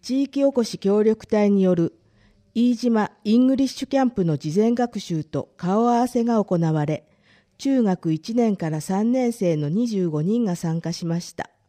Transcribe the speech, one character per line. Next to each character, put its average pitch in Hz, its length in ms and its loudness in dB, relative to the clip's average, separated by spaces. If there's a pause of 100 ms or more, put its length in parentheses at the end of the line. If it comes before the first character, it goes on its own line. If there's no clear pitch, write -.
地 269 200 -2
域 277 220 -2
お 277 80 4
こ 247 100 0
し 214 160 -6
協 202 240 2
力 220 240 0
隊 208 240 2
に 196 140 4
よ 180 100 4
る 170 200 -2 (600)
飯 240 200 2
島 220 340 0 (140)
イ 214 120 2
ン 254 120 4
グ 262 80 2
リ 277 80 0
ッ - 20 -2
シ - 180 -8
ュ - 40 -16
キ 269 100 0
ャ 262 60 2
ン 240 60 2
プ 202 140 -2
の 160 120 0
事 156 240 -2
前 233 140 2
学 240 260 -4
習 160 240 -6
と - 320 -8
顔 214 340 0
合 240 80 2
わ 247 80 2
せ 240 160 -2
が 226 220 0
行 190 100 -2
わ 156 320 0
れ、 156 180 -4 (540)
中 269 240 0
学 180 300 0
一 160 240 -4
年 226 180 2
か 170 160 -6
ら 156 100 -4
三 202 300 -2
年 247 220 0
生 175 240 0
の 147 120 -2
二 220 200 -2
十 190 200 -2
五 151 140 -2
人 226 220 0
が 180 100 -2
参 165 260 -4
加 165 120 -6
し - 120 -10
ま 165 140 -2
し - 140 -10
た。 - 180 -12 (180)